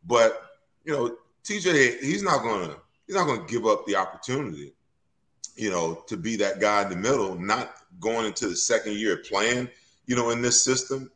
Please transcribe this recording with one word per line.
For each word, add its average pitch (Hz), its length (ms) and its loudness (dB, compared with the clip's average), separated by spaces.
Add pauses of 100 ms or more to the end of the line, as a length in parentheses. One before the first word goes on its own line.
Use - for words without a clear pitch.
But, 113 340 6 (460)
you 156 80 -2
know, 170 240 -2 (260)
T 208 160 -6
J, 147 380 4
he's 180 260 -2
not 151 180 2
gonna, 95 340 -2 (300)
he's 180 100 -8
not 180 120 2
gonna 110 180 -2
give 110 220 -2
up 104 180 2
the 98 100 0
opportunity, 92 800 -4 (800)
you 107 140 -4
know, 82 380 -2
to 110 80 -8
be 110 220 -4
that 98 220 0
guy 104 240 4
in 98 60 -4
the 92 60 -6
middle, 101 400 0
not 104 380 -4 (260)
going 113 260 -2
into 104 220 -4
the 87 80 -4
second 110 380 0
year 104 240 -2
playing, 120 520 -2 (360)
you 123 100 0
know, 120 140 2
in 117 120 -2
this 120 220 2
system. 131 520 -2